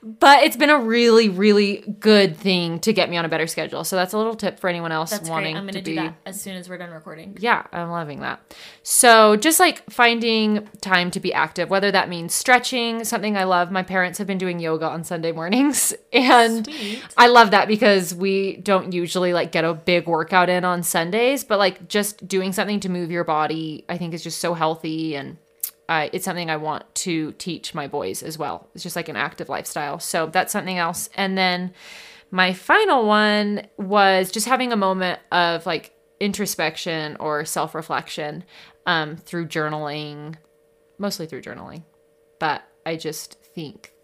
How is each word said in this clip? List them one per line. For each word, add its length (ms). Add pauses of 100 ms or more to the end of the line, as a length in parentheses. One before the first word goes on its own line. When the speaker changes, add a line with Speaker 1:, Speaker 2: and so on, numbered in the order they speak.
Speaker 1:
But 400
it's 120
been 140
a 100
really, 480
really 560 (160)
good 380
thing 440
to 120
get 160
me 80
on 80
a 40
better 180
schedule. 360
So 120
that's 180
a 40
little 180
tip 240
for 100
anyone 220
else 180
Speaker 2:
That's 180
Speaker 1:
wanting 280
Speaker 2:
great. 40
I'm 60
gonna 80
Speaker 1:
to 80
Speaker 2:
do 100
Speaker 1:
be 60
Speaker 2:
that 160 (120)
as 140
soon 160
as 140
we're 80
done 140
recording. 480
Speaker 1:
Yeah, 240 (100)
I'm 160
loving 320
that. 180 (440)
So 540
just, 220
like, 300
finding 800 (120)
time 300
to 80
be 140
active, 380
whether 200
that 180
means 260
stretching, 680
something 300
I 100
love. 260
My 120
parents 360
have 80
been 100
doing 220
yoga 280
on 160
Sunday 280
mornings, 640 (100)
<laughs> 100
and 520
Speaker 2:
Sweet. 360 (160)
Speaker 1:
I 100
love 240
that 160
because 460
we 440
don't 360
usually, 400
like, 180
get 140
a 80
big 340
workout 400
in 160
on 200
Sundays, 600
but, 140
like, 320
just 380
doing 260
something 280
to 80
move 220
your 120
body, 680
I 80
think, 160
is 100
just 160
so 140
healthy, 640
and 220 (520)
uh, 220
it's 140
something 240
I 80
want 260 (120)
to 420
teach 360
my 140
boys 340
as 160
well. 360
It's 100
just, 140
like, 100
an 80
active 320
lifestyle. 520
So 260
that's 260
something 260
else. 380
And 220
then 360 (560)
my 220
final 540
one 600 (120)
was 520
just 180
having 260
a 20
moment 460 (100)
of, 340
like, 280 (260)
introspection 1040
or 240
self-reflection, 1000 (420)
um, 300
through 320
journaling, 880 (640)
mostly 280
through 160
journaling. 420 (540)
But 260 (220)
I 120
just 380 (200)
think 380 (100)